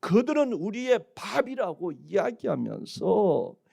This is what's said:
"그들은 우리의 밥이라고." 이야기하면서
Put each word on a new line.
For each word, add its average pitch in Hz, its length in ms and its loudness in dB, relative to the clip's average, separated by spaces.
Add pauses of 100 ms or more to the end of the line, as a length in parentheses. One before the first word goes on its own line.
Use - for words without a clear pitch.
"그들은 254 520 2
우리의 220 460 0 (160)
밥이라고." 190 760 -4
이야기하면서 170 1600 0 (180)